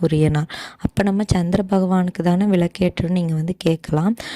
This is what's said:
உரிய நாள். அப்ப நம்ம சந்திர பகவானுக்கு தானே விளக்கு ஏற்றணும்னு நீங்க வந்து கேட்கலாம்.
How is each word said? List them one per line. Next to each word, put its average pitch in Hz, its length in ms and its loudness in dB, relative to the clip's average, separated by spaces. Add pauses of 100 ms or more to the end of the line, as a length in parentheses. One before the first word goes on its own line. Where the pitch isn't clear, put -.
உரிய 156 280 2
நாள். 151 200 -2 (280)
அப்ப - 260 -2
நம்ம 202 240 0
சந்திர 180 420 0
பகவானுக்கு 185 540 0
தானே 175 220 2
விளக்கு 180 400 2
ஏற்றணும்னு 175 260 -2
நீங்க 170 220 0
வந்து 165 240 -2
கேட்கலாம். 165 580 0 (200)